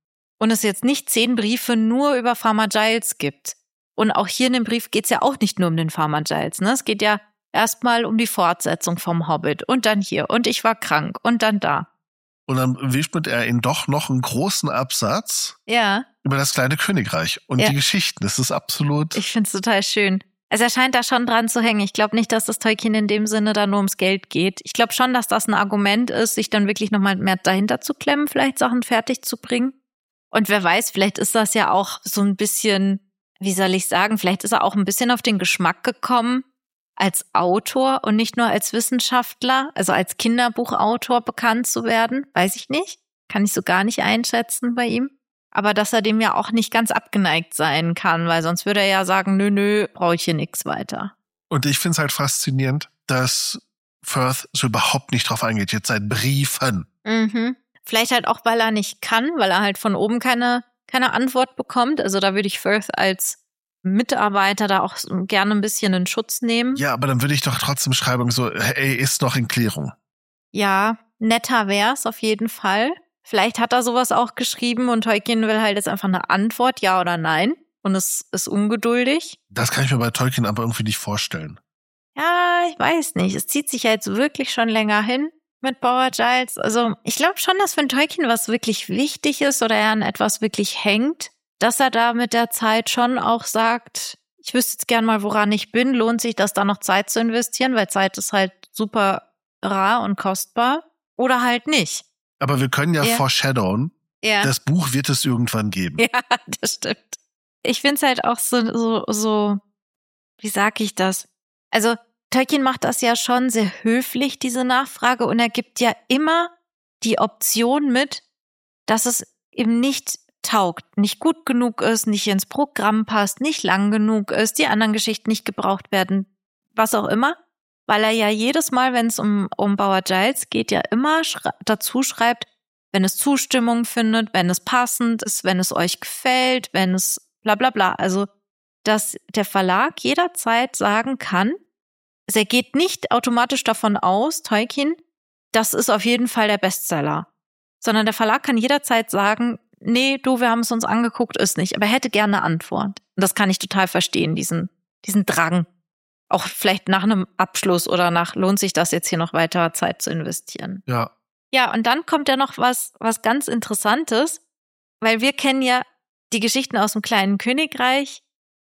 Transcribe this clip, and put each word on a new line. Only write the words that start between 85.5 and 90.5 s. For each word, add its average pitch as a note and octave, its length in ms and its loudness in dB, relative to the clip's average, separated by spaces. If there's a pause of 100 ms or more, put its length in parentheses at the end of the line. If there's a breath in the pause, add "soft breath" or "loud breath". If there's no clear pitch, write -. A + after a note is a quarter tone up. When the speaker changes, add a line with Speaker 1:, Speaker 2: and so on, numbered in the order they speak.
Speaker 1:
mit C4 200 -4
Bauer B3+ 300 2
Giles. B3 480 0
Also A3+ 440 0
ich - 140 -4
glaub D#4 220 0
schon, F#4+ 200 0
dass G4+ 180 0
wenn D4 120 0
Tolkien C#4+ 400 0
was A3+ 200 0
wirklich A3 400 -2
wichtig C#4 540 -2
ist F#3+ 200 2
oder A3+ 140 2
er G#3+ 140 4
an A3 120 0
etwas - 380 -2
wirklich - 440 -2